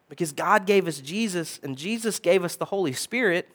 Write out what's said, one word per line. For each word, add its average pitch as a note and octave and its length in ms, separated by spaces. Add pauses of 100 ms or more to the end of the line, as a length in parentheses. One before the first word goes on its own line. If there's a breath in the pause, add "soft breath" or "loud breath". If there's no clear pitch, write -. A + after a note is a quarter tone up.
Because D3 240
God F#3+ 320
gave F#3+ 240
us D#3 100
Jesus, F3+ 640
and C3+ 140
Jesus A3 420
gave F3 240
us E3 140
the D#3+ 80
Holy F#3 260
Spirit, F3+ 640